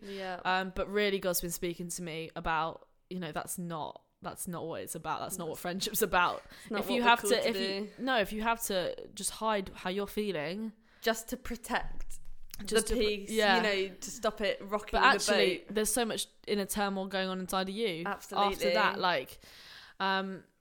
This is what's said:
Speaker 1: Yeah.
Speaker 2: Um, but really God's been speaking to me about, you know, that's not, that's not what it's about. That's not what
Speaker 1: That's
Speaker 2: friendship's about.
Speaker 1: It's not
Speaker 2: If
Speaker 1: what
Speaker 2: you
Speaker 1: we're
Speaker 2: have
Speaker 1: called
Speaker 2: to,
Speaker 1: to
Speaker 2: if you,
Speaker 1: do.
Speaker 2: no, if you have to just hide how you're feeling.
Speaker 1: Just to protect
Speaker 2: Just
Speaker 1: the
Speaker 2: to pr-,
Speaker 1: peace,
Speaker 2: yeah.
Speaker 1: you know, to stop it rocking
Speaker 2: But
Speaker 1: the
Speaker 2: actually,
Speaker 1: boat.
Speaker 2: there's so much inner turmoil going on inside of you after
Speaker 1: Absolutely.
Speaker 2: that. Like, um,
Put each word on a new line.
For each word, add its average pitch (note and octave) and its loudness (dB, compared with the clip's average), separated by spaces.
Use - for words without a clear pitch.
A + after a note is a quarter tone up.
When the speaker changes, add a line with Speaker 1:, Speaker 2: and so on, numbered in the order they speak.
Speaker 1:
Yeah. F#3+ -6
Speaker 2:
Um, F#3 2
but F#3 -2
really G3+ 4
God's F3+ 2
been F3 -4
speaking F3 -4
to F3 -8
me D#3+ -8
about, E3 -2
you F#3 -6
know, E3 -4
that's - -6
not, E3+ -6
that's - -8
not E3 -6
what C#3+ -6
it's - -8
about. D#3 -4
That's - -6
not E3+ -6
what D#3 -4
Speaker 1:
That's - -10
Speaker 2:
friendship's F#3 -2
about. F3+ 4
Speaker 1:
It's - -10
not G#3+ -2
Speaker 2:
If - -4
Speaker 1:
what B3 2
Speaker 2:
you A#3+ 2
Speaker 1:
we're A#3+ 4
Speaker 2:
have A#3 8
Speaker 1:
called G3+ 4
Speaker 2:
to, G#3+ 4
Speaker 1:
to - 2
Speaker 2:
if A3 0
you, F#3+ 0
Speaker 1:
do. A#3 -8
Speaker 2:
no, C4 2
if G3 0
you G#3+ -4
have A3+ 0
to F3+ 0
just - -4
hide G#3+ 0
how - -6
you're G3 -2
feeling. G3+ -2
Speaker 1:
Just - 0
to B3+ -4
protect - -2
Speaker 2:
Just G#3+ 2
Speaker 1:
the A3+ 2
Speaker 2:
to B3 2
pr-, G#3+ 4
Speaker 1:
peace, G#3 -2
Speaker 2:
yeah. G#3 6
Speaker 1:
you A3+ 4
know, F3+ -12
to - -10
stop A3 -2
it G3 0
rocking G#3 -4
Speaker 2:
But - 4
Speaker 1:
the - 10
Speaker 2:
actually, G#3 6
Speaker 1:
boat. - -8
Speaker 2:
there's G#3+ 2
so B3 4
much G#3+ -2
inner G3+ 2
turmoil G3 0
going F#3+ 0
on F#3 -2
inside F#3+ 0
of F#3+ -6
you F#3 0
after G3 -6
Speaker 1:
Absolutely. G3 4
Speaker 2:
that. G3 4
Like, E3+ 0
um, F#3+ 0